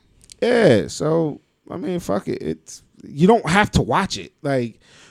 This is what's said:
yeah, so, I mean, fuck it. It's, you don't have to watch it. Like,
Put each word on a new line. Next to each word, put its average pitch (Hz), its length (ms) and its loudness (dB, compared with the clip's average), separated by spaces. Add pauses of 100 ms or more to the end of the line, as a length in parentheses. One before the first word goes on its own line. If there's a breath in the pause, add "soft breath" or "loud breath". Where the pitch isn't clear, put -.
(400)
yeah, 202 480 4
so, 156 520 -2 (300)
I - 60 -8
mean, 180 240 -6
fuck - 280 -4
it. - 140 -6
It's, - 400 -10 (220)
you 143 220 2
don't 220 220 4
have 196 240 2
to 139 100 4
watch 139 340 -2
it. 87 160 -14 (100)
Like, 127 380 -4 (300 soft breath)